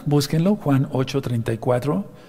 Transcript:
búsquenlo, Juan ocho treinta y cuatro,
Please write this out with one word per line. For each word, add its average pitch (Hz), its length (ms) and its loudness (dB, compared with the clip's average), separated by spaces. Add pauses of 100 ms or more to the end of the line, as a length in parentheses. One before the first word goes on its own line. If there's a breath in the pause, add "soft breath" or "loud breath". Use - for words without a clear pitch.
búsquenlo, 156 500 2
Juan 139 360 2
ocho 131 300 -2
treinta 117 320 -2
y 113 40 -2
cuatro, 127 480 0 (240 loud breath)